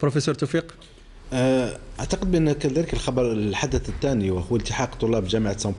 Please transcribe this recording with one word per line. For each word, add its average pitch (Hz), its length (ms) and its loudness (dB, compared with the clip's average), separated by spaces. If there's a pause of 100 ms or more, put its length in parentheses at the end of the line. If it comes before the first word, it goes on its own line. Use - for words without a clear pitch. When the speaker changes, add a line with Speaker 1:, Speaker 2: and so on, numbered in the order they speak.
Speaker 1:
بروفيسور 143 340 2
توفيق. - 400 -2 (600)
Speaker 2:
آه، 127 440 2 (220)
أعتقد 185 300 -2
بأن 160 220 4
كذلك 143 420 0
الخبر، 123 380 0
الحدث 110 560 0
الثاني 113 420 0
وهو 92 260 0
التحاق - 380 -2
طلاب 113 320 0
جامعة 104 300 0
سان 101 220 -2